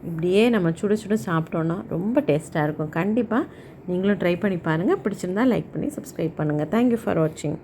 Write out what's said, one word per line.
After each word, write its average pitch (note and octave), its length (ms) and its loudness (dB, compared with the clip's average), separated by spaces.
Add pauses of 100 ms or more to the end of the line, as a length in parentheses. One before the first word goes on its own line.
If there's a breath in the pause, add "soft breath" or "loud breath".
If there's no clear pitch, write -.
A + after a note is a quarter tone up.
இப்படியே F3+ 340 2 (120)
நம்ம E3+ 260 4
சுட G#3 220 2
சுட G#3 140 0 (120)
சாப்பிட்டோன்னா E3 480 0 (180)
ரொம்ப A3 340 0
டேஸ்டா D3+ 400 0
இருக்கும். D3+ 300 -4
கண்டிப்பா G#3+ 420 0 (480 loud breath)
நீங்களும் F#3+ 340 0
ட்ரை F3 120 2 (100)
பண்ணி F#3+ 140 0 (100)
பாருங்க. F3 260 2 (100)
பிடிச்சிருந்தா G3 500 0
லைக் D#3 200 -2
பண்ணி A3 240 -4
சப்ஸ்கிரைப் - 420 -4
பண்ணுங்க. D3+ 340 0
Thank A#3+ 220 4
you A3 100 -6
for F#3 180 0
watching. D#3 400 -4